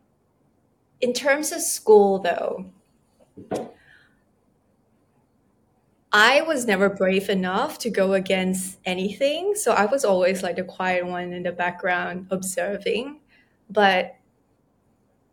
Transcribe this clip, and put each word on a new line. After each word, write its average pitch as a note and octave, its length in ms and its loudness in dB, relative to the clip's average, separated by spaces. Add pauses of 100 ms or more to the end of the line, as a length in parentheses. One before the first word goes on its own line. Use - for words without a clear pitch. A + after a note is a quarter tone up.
(1000)
In A#3+ 120 2
terms C#4+ 380 0
of E4 100 -6
school, G3+ 580 4
though, F#3 460 -4 (3500)
I A#3 300 6
was D4+ 240 -2
never G3 240 2
brave F#3+ 400 0
enough G3 500 -2
to A#3 100 -4
go F#3+ 240 2
against F#3+ 720 -2
anything, C#4 720 -2
so A#3 180 0
I G3+ 120 4
was C4+ 200 0
always, F#3+ 380 2
like, F3 140 -4
the F#3 60 -4
quiet F3+ 420 -4
one F3+ 280 -6
in F3+ 100 -8
the F3 80 -2
background F3+ 800 -4
observing. G3+ 880 -6 (500)
But G3 460 2 (1160)